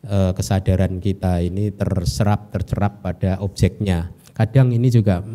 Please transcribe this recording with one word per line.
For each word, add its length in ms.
eh, 260
kesadaran 640
kita 480
ini 300
terserap, 800
tercerap 500
pada 400
objeknya. 640
Kadang 400
ini 160
juga 360